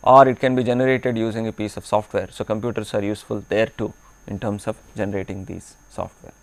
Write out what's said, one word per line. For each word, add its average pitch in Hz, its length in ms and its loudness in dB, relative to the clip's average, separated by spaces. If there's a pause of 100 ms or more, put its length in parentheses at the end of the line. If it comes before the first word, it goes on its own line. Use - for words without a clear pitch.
or 131 240 10
it 127 120 0
can 127 160 2
be 127 80 2
generated 123 540 0
using 113 300 -2
a 110 60 -4
piece 107 240 -6
of 101 80 -14
software. 104 440 -2
So, - 140 -10
computers 110 500 -4
are 104 100 0
useful 101 460 -6
there 113 180 2
too - 260 -6 (340)
in 98 120 -8
terms 104 280 -4
of 110 80 -6 (200)
generating 98 500 -6
these - 300 -14 (140)
software. - 540 -12